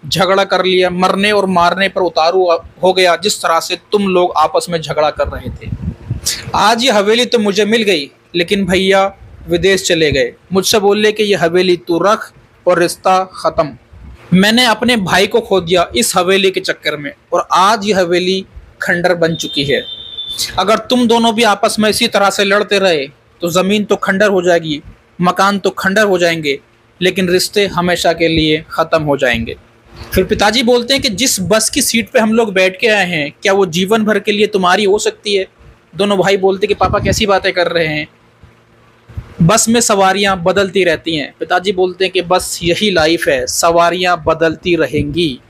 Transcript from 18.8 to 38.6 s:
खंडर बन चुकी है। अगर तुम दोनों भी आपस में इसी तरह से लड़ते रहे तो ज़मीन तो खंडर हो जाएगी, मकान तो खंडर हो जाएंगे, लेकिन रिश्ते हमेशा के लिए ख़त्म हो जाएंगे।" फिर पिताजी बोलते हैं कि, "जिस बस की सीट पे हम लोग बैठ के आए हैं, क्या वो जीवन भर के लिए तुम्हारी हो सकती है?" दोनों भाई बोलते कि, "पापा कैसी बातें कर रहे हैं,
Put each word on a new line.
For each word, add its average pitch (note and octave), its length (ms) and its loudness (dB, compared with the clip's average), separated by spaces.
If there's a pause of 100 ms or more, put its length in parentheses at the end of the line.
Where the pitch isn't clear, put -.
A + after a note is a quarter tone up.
खंडर F3 320 0
बन E3 200 0
चुकी D3 300 -4
है। - 380 -4 (560)
अगर G3+ 200 2
तुम B3 280 0
दोनों A#3 280 2
भी A3+ 80 0
आपस G#3 360 0
में G#3+ 120 2
इसी A3 180 0
तरह G3+ 220 2
से G3+ 140 -2
लड़ते G3 340 0
रहे E3 280 0 (340)
तो E3+ 80 -4
ज़मीन F#3 360 0
तो G3+ 120 0
खंडर G3 320 0
हो F#3+ 140 2
जाएगी, E3 400 0 (380)
मकान F#3+ 380 2
तो F#3 120 0
खंडर F#3+ 340 0
हो F#3+ 140 2
जाएंगे, E3 420 0 (420)
लेकिन F3+ 260 0
रिश्ते F#3 380 0
हमेशा F3 460 0
के E3 160 0
लिए D#3 420 0
ख़त्म D#3+ 320 0
हो D3 140 0
जाएंगे।" A#2 400 -2 (580)
फिर F#3+ 100 2
पिताजी G#3+ 380 0
बोलते A#3+ 320 2
हैं C4+ 80 -2
कि, - 60 -4
"जिस F#3+ 320 -2
बस G#3 300 0
की - 120 -2
सीट - 280 -2
पे B3 100 2
हम A3 120 0
लोग A3+ 200 0
बैठ F#3 280 0
के A#3+ 60 0
आए G#3 200 2
हैं, D3+ 260 -4 (100)
क्या G3 100 2
वो G3 140 2
जीवन F#3+ 380 0
भर G#3 140 0
के G#3 140 -4
लिए G#3 140 2
तुम्हारी G3 380 0
हो G3 140 2
सकती G#3 360 -4
है?" F#3+ 120 -2 (500)
दोनों G3+ 220 0
भाई G3 180 2
बोलते G3 300 0
कि, G3+ 80 0
"पापा F#3+ 240 0
कैसी G3+ 280 0
बातें F#3+ 260 2
कर F3 140 0
रहे E3 200 -2
हैं, D3+ 220 -4 (1300)